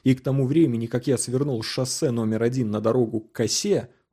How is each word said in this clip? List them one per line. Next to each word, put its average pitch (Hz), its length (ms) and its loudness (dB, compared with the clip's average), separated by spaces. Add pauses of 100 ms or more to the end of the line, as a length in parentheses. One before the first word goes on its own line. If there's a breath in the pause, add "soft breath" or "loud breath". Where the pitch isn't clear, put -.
и 131 120 4
к 131 80 -4
тому 135 240 0
времени, 120 400 2
как 123 200 -4
я 127 120 2
свернул 127 440 -2
с - 40 -8
шоссе 131 440 -2
номер 113 320 0
один 120 280 0
на 107 100 -2
дорогу 113 400 2
к - 120 -14
косе, 123 580 -2 (220 soft breath)